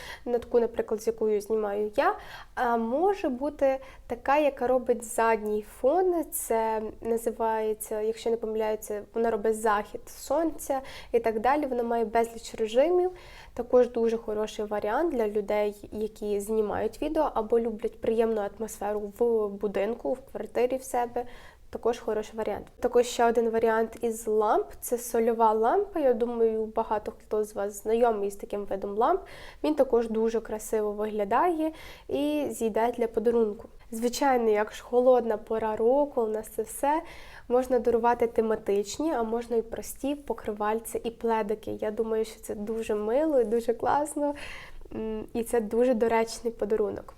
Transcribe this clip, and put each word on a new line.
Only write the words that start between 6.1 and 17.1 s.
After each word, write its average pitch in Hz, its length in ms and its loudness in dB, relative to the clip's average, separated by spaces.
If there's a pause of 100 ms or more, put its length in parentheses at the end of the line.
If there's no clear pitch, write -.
Це 220 500 0 (180)
називається, 220 1000 -2
якщо 220 300 -2
не 233 60 2
помиляюся, 214 680 -4 (120)
вона 226 160 2
робить 220 300 0
захід 214 480 0
сонця 294 720 -2 (320)
і 233 80 4
так 226 200 0
далі. 277 260 2
Вона 247 160 -2
має 233 220 0
безліч 226 500 0
режимів. 311 560 4 (440)
Також 240 360 4
дуже 226 280 0
хороший 214 460 -4
варіант 214 500 0
для 220 140 0
людей, 208 640 0
які 208 480 -4
знімають 208 640 -2
відео 311 320 0